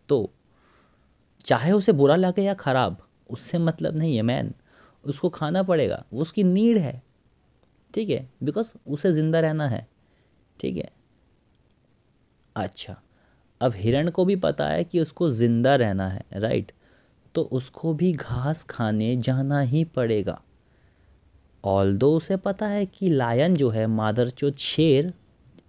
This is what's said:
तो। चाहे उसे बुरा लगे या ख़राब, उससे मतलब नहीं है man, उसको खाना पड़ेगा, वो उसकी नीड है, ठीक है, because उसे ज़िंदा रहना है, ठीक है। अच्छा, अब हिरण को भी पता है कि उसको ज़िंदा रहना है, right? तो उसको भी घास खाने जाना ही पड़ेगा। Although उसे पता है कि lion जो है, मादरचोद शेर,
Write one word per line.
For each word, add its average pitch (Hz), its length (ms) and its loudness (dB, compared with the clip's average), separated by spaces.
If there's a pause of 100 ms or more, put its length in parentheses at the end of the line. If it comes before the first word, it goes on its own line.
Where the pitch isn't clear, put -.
तो। 120 220 0 (1120)
चाहे 135 280 2
उसे 208 200 4
बुरा 143 240 6
लगे 185 260 2
या 196 120 0
ख़राब, 127 520 -2 (240)
उससे - 280 -6
मतलब 160 380 -2
नहीं 156 200 0
है 107 60 0
man, 123 320 -2 (500)
उसको 143 240 -2
खाना 165 340 -2
पड़ेगा, 160 500 0
वो 113 100 -4
उसकी 196 220 -2
नीड 208 340 4
है, 127 240 -4 (920)
ठीक 214 160 -2
है, 127 200 -4 (140)
because 202 420 -4
उसे 151 260 0
ज़िंदा 160 280 2
रहना 156 280 0
है, 117 200 -4 (720)
ठीक - 160 -4
है। - 140 -8 (1700)
अच्छा, - 460 -10 (580)
अब 123 140 0
हिरण 120 360 0
को 185 140 0
भी 190 120 2
पता 147 320 -2
है 160 160 0
कि 170 160 -2
उसको 160 300 -2
ज़िंदा 120 460 2
रहना 98 320 0
है, 95 140 -8 (100)
right? 107 400 -4 (600)
तो 165 80 -2
उसको 143 520 -4
भी 175 180 0
घास 139 520 -4
खाने 110 520 -2
जाना 135 440 0
ही 143 240 0
पड़ेगा। 113 580 -2 (1200)
Although 98 500 2
उसे 175 200 -2
पता 202 300 -4
है 202 200 -2
कि 190 240 -2
lion 135 440 2
जो 139 160 2
है, 110 160 0
मादरचोद 117 680 0
शेर, 156 600 2 (540)